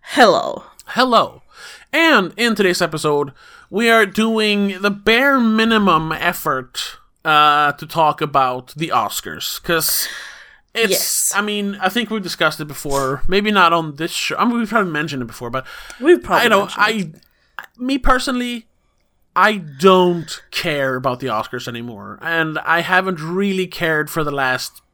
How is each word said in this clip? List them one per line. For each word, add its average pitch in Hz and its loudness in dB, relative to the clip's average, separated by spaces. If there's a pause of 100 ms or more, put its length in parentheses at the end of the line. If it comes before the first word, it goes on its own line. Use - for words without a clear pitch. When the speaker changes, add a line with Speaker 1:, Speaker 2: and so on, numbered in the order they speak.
Speaker 1:
Hello. - 2 (240)
Speaker 2:
Hello. 240 0 (520)
And 285 2
in 233 0
today's 185 2
episode, 151 -2 (360)
we 226 0
are 226 6
doing 208 0
the 208 0
bare 240 2
minimum 220 2
effort, 151 -6 (260)
uh, 147 4
to 156 -10
talk 156 0
about 131 -2
the 156 -6
Oscars, - -4
'cause - -2 (680)
it's, 220 0
Speaker 1:
Yes. - -2
Speaker 2:
I 202 0
mean, 208 -4
I 185 0
think 220 -4
we've 220 -4
discussed 160 -2
it 156 -6
before, 139 -4
maybe 208 2
not 175 4
on 160 -2
this 165 -6
show, - -6
I 196 2
mean, 240 0
we've 226 -2
probably 208 0
mentioned 147 -4
it 120 -6
before, 120 -12
but 131 -6 (340)
Speaker 1:
We've 311 4
probably 208 2
Speaker 2:
I - 4
know, 202 6
Speaker 1:
mentioned 202 -2
it. - -20 (380)
Speaker 2:
I, - -18 (120)
me 262 -2
personally, 247 0 (680)
I 208 4 (220)
don't 180 4 (100)
care 139 -2
about 127 -4
the 135 -6
Oscars 113 -4
anymore, 117 -12
and 160 -2
I 165 0
haven't 185 0
really 185 -2
cared 156 -2
for 160 -4
the 147 -4
last 131 -4 (120)